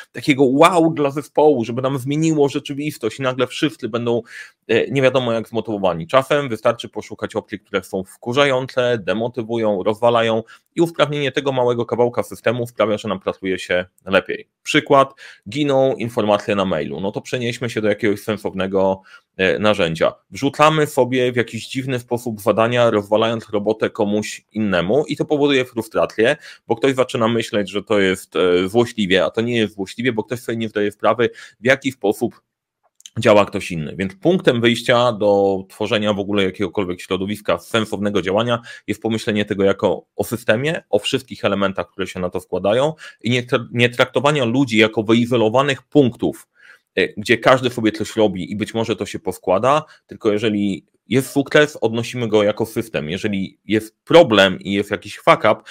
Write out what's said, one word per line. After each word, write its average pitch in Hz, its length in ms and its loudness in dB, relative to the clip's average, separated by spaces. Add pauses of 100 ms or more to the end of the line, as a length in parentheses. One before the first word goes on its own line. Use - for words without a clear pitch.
(120)
takiego 135 320 0
wow 160 500 4
dla 139 180 0
zespołu, 143 540 2
żeby 120 160 -6
nam 135 160 -2
zmieniło 147 520 2
rzeczywistość 143 720 -6
i - 20 -6
nagle 127 260 -2
wszyscy - 420 -4
będą, 120 320 -2 (460)
e, - 240 2
nie 135 100 0
wiadomo 127 320 2
jak 110 140 -4
zmotywowani. 95 600 -2
Czasem 135 420 0
wystarczy 113 400 -4
poszukać 107 460 -10
opcji, 104 240 -8
które 95 240 -6
są 95 200 -8
wkurzające, 127 920 -2
demotywują, 107 840 -2
rozwalają 113 600 2 (360)
i - 20 6
usprawnienie 147 500 0
tego 139 200 -2
małego 123 340 0
kawałka 117 380 0
systemu 120 440 -4
sprawia, 107 300 0
że 110 100 -8
nam 95 120 -4
pracuje 95 400 -4
się 90 260 -2 (200)
lepiej. - 420 0 (160)
Przykład, 139 500 2 (360)
giną 135 460 0
informacje 107 600 0
na 98 100 0
mailu. 76 360 -4
No 98 100 -4
to 135 100 -8
przenieśmy 120 480 -6
się 113 120 -4
do 107 60 0
jakiegoś 104 340 0
sensownego, 95 800 -2 (360)
e, 95 220 2
narzędzia. 82 540 0 (180)
Wrzucamy 147 560 2
sobie 123 440 0
w 120 40 -4
jakiś 113 320 -4
dziwny 131 320 -4
sposób 120 420 -6
zadania, 117 480 2
rozwalając 107 600 0
robotę 107 400 -2
komuś 107 600 -4
innemu 104 560 0
i 139 100 -6
to - 80 -2
powoduje 143 400 2
frustrację, 107 720 -2 (320)
bo 117 80 0
ktoś 135 200 0
zaczyna 120 320 0
myśleć, 113 420 -2
że 98 140 -6
to 104 160 0
jest, 95 360 0
e, 90 320 2
złośliwie, 98 580 2
a - 40 0
to 113 120 -4
nie 120 160 -2
jest 101 180 -2
złośliwie, 117 380 -4
bo 107 100 -4
ktoś 123 160 -8
sobie 117 180 -6
nie 110 120 -4
zdaje 104 220 -2
sprawy, 113 380 0 (300)
w 104 60 -6
jaki 135 260 0
sposób 107 500 -4 (800)
działa 104 260 6
ktoś 92 260 -8
inny. 78 240 -8
Więc 95 200 -6
punktem 160 460 2
wyjścia 120 500 2
do 98 580 2
tworzenia 107 440 -2
w 98 60 -4
ogóle 101 240 0
jakiegokolwiek 92 580 -4
środowiska 95 580 -4
sensownego 104 600 -2
działania 117 400 -2 (260)
jest 104 140 -6
pomyślenie 110 440 -2
tego 98 180 -2
jako 98 420 0 (100)
o 101 80 -2
systemie, 123 680 -2
o 104 100 2
wszystkich - 460 -6
elementach, 98 420 -2
które 92 200 -8
się 92 120 -10
na 90 100 -4
to 92 100 -6
składają 110 540 0 (280)
i 113 80 -4
nie 123 140 0
tra-, 120 280 -2
nie 120 180 2
traktowania 131 560 0
ludzi 117 320 0
jako 110 260 4
wyizolowanych 120 800 2
punktów, 113 640 0 (480)
e, 95 120 2
gdzie 110 300 0
każdy 127 320 2
sobie 110 220 0
coś - 240 -8
robi 92 360 0
i 104 40 -8
być 104 180 -6
może 110 220 -2
to 101 100 -6
się - 140 -10
poskłada, 117 640 0 (220)
tylko 101 240 -2
jeżeli 104 540 -2 (220)
jest 131 240 0
sukces, 147 500 2
odnosimy 117 460 -4
go 107 160 4
jako 107 220 0
system. 76 440 -6
Jeżeli 95 560 -6
jest 104 380 -2
problem 110 560 6
i 95 140 -6
jest 101 180 -2
jakiś 101 280 -8
fuck 160 200 4
up, 110 160 4 (160)